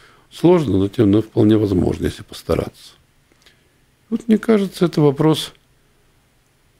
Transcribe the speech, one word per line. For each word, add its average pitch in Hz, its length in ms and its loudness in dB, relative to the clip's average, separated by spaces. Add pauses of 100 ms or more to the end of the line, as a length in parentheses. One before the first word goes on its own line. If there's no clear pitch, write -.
(320)
Сложно, 156 460 2
но 98 100 0
тем, 101 240 2
но 110 100 2
вполне 110 340 0
возможно, 87 500 -2
если - 180 -10
постараться. - 680 -8 (1160)
Вот 226 180 -6
мне 220 80 4
кажется, 202 480 -2
это 165 160 0
вопрос. 151 520 0 (1300)